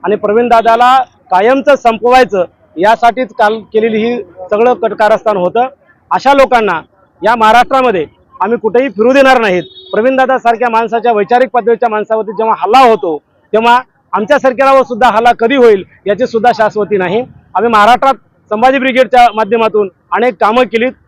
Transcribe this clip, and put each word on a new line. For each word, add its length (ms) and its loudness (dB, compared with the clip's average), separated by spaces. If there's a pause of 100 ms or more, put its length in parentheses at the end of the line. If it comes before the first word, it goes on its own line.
आणि 120 -2
प्रवीणदादाला 800 0 (320)
कायमचं 440 2
संपवायचं 720 0 (320)
यासाठीच 640 0
काल 220 0 (120)
केलेली 260 -2
ही 240 -4 (280)
सगळं 240 2
कट 180 -4
कारस्थान 440 0
होतं. 300 -2 (440)
अशा 240 0
लोकांना 460 0 (440)
या 120 0
महाराष्ट्रामध्ये 680 0 (340)
आम्ही 180 -2
कुठेही 300 -2
फिरू 240 0
देणार 280 4
नाहीत. 220 -2 (300)
प्रवीणदादासारख्या 760 0
माणसाच्या, 420 -2
वैचारिक 360 0
पातळीच्या 400 -2
माणसावरती 440 -4
जेव्हा 260 -2
हल्ला 200 2
होतो, 400 2 (340)
तेव्हा 280 2 (320)
आमच्यासारख्यावर 680 0
सुद्धा 260 -2
हल्ला 300 2
कधी 180 0
होईल 280 4 (220)
याची 200 -2
सुद्धा 280 0
शाश्वती 420 -2
नाही. 280 -4 (300)
आम्ही 160 -2
महाराष्ट्रात 440 2 (360)
संभाजी 280 0
ब्रिगेडच्या 560 2
माध्यमातून 540 -2 (240)
अनेक 280 -2
कामं 220 2
केलीत 300 -2 (160)